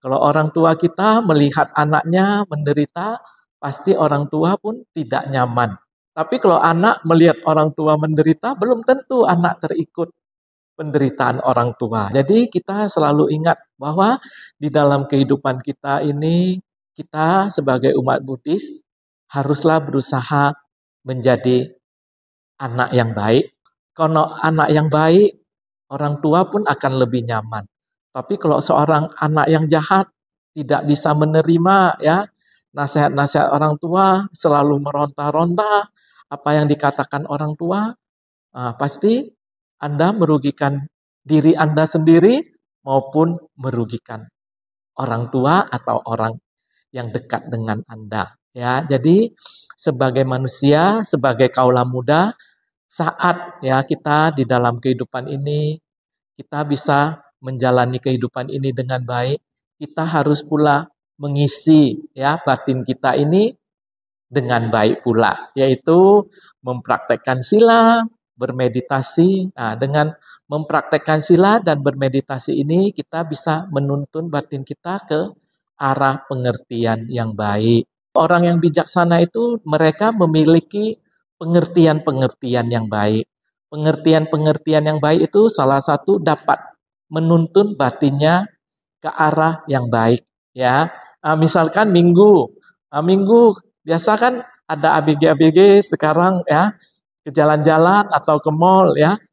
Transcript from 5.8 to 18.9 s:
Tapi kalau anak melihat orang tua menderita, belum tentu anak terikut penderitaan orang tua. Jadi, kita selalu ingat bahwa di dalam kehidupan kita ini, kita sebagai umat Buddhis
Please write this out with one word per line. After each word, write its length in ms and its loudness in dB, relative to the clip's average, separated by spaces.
Tapi 320 -4
kalau 160 4
anak 480 2
melihat 400 4
orang 240 2
tua 240 0
menderita, 580 0
belum 300 -2
tentu 400 0
anak 400 0
terikut 480 -6
penderitaan 720 -2
orang 320 0
tua. 320 -4
Jadi, 400 2
kita 400 -6
selalu 400 0
ingat 320 -2
bahwa 400 -2
di 80 -6
dalam 400 0
kehidupan 560 -2
kita 400 -6
ini, 560 -2
kita 480 -2
sebagai 480 -2
umat 320 -2
Buddhis 480 -8